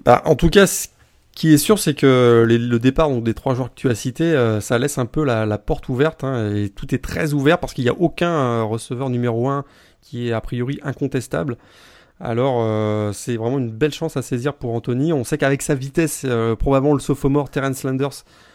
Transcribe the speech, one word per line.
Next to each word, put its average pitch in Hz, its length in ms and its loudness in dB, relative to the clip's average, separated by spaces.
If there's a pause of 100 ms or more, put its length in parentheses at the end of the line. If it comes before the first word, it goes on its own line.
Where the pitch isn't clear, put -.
Bah, - 180 6
en 156 120 4
tout 170 120 4
cas, 196 180 8
ce - 220 -4 (520)
qui 160 140 6
est 147 40 8
sûr, 202 200 2
c'est 156 160 -2
que 123 540 6
les, 117 100 4
le 120 220 0
départ, 135 280 2
donc, 123 140 -2
des 113 100 -2
trois 135 220 -4
joueurs 123 140 -6
que - 80 -20
tu 135 120 -2
as 120 60 0
cités, 127 300 -4
euh, 120 360 2
ça 120 160 -2
laisse 131 220 -2
un 123 80 0
peu - 160 -4
la, 113 240 0
la 104 100 -2
porte - 320 -6
ouverte, 135 360 0
hein, 117 280 -4
et 104 160 -2
tout - 240 -12
est 127 60 0
très 160 340 -6
ouvert 147 260 2
parce - 160 -10
qu'il 131 100 -4
n'y - 60 2
a - 60 0
aucun, 175 360 0
euh, 123 320 0
receveur 120 440 -6
numéro 120 400 -2
un 139 160 -2 (380)
qui 120 280 -8
est - 20 -2
a 113 80 -2
priori 127 420 -6
incontestable. 139 720 -4 (640)
Alors, 123 400 -2
euh, 107 540 0
c'est 120 240 -6
vraiment 120 240 -2
une 120 100 -4
belle 143 220 -2
chance 160 240 -6
à 131 60 -4
saisir 131 320 -4
pour 120 200 -6
Anthony. 127 380 -2
On 139 100 0
sait 147 160 -4
qu'avec 139 240 0
sa 147 140 -2
vitesse, 139 480 -4
euh, 113 320 0
probablement 135 380 2
le 135 40 2
sophomore 139 520 0
Terrence 135 340 -4
Landers, 135 400 -4 (300)